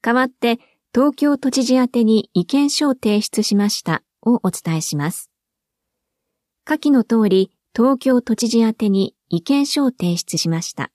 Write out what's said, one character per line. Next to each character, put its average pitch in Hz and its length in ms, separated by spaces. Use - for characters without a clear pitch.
代 233 120
わ 254 100
っ 254 40
て、 233 300
東 277 200
京 285 240
都 269 120
知 262 140
事 247 100
宛 254 140
て 240 160
に 220 280
意 175 140
見 285 240
書 294 180
を 262 60
提 208 260
出 - 220
し 208 140
ま 202 120
し - 140
た - 200
を 233 200
お 185 80
伝 165 260
え 156 40
し - 160
ま 147 140
す。 - 200
下 302 140
記 294 120
の 254 140
通 220 240
り、 190 220
東 254 220
京 254 240
都 226 140
知 233 120
事 226 120
宛 220 140
て 214 140
に 196 260
意 170 140
見 277 240
書 285 180
を 254 60
提 175 260
出 - 220
し 170 100
ま 165 140
し - 100
た。 - 220